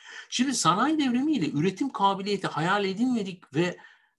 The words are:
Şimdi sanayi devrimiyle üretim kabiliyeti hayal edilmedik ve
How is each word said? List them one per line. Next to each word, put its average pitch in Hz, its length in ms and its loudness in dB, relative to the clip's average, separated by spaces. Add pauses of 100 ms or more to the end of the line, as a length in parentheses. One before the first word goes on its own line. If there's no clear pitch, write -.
(280)
Şimdi 262 260 0
sanayi 240 440 2
devrimiyle 254 520 2
üretim 190 380 0
kabiliyeti 196 580 0
hayal 185 380 0
edilmedik 190 680 -2
ve 175 240 0 (400)